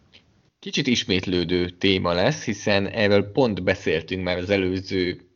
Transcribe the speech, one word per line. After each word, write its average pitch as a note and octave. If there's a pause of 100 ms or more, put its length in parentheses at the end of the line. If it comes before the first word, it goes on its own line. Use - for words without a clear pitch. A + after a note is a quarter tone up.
(600)
Kicsit F3
ismétlődő F2+
téma F2
lesz, A2+
hiszen G2+
erről G2+
pont G#2+
beszéltünk F#2
már F2+
az F2+
előző F#2 (140)